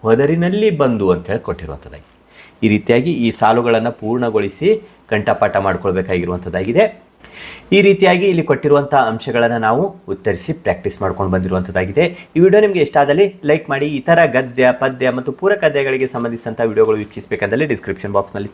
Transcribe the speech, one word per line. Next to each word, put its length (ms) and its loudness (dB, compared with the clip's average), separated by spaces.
ಹೊದರಿನಲ್ಲಿ 680 2
ಬಂದು 420 0
ಅಂತ 160 -2
ಹೇಳಿ 120 -4
ಕೊಟ್ಟಿರುವಂಥದ್ದಾಗಿದೆ. 720 -12
ಈ 40 2
ರೀತಿಯಾಗಿ 440 2
ಈ 200 0
ಸಾಲುಗಳನ್ನ 580 2
ಪೂರ್ಣಗೊಳಿಸಿ 1000 -2
ಕಂಠಪಾಠ 460 0
ಮಾಡ್ಕೊಳ್ಬೇಕಾಗಿರುವಂಥದ್ದಾಗಿದೆ. 1600 -2
ಈ 100 4
ರೀತಿಯಾಗಿ 440 4
ಇಲ್ಲಿ 180 2
ಕೊಟ್ಟಿರುವಂಥ 520 2
ಅಂಶಗಳನ್ನ 640 0
ನಾವು 380 0
ಉತ್ತರಿಸಿ 440 -4
ಪ್ರಾಕ್ಟೀಸ್ 480 -4
ಮಾಡ್ಕೊಂಡು 300 -2
ಬಂದಿರುವಂಥದ್ದಾಗಿದೆ. 1040 -2
ಈ 40 0
ವಿಡಿಯೋ 220 6
ನಿಮ್ಗೆ 200 2
ಇಷ್ಟ 160 0
ಆದಲ್ಲಿ 380 2
ಲೈಕ್ 240 0
ಮಾಡಿ. 160 -2
ಈ 140 -4
ಥರ 260 4
ಗದ್ಯ, 460 0
ಪದ್ಯ 380 -2
ಮತ್ತು 220 -6
ಪೂರಕ 320 -2
ಅಧ್ಯಾಯಗಳಿಗೆ 440 0
ಸಂಬಂಧಿಸಿದಂಥ 540 -6
ವಿಡಿಯೋಗಳು 360 2
ವೀಕ್ಷಿಸಬೇಕಂದಲ್ಲಿ 680 -4
ಡಿಸ್ಕ್ರಿಪ್ಷನ್ 460 -6
ಬಾಕ್ಸ್‌ನಲ್ಲಿ 420 -4